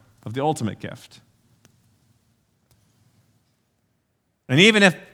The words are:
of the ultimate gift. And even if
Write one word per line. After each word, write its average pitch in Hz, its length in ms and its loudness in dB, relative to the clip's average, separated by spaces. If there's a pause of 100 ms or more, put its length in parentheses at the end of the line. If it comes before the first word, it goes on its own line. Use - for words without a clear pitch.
(240)
of 113 100 -12
the 135 80 -6
ultimate 143 380 -6
gift. - 400 -18 (3250)
And 131 100 0
even 214 240 4
if 180 140 2 (180)